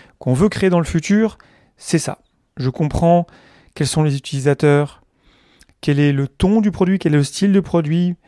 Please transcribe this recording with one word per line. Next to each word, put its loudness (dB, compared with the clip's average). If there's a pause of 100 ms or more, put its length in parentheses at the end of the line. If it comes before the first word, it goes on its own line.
(180)
qu'on -4
veut 2
créer -2
dans 2
le -4
futur, -2 (380)
c'est -2
ça. -10 (380)
Je -2
comprends 0 (460)
quels -4
sont -2
les 0
utilisateurs, 0 (760)
quel 0
est 2
le -2
ton 0
du 0
produit, 0
quel 0
est 4
le 2
style 0
du 4
produit, -2 (120)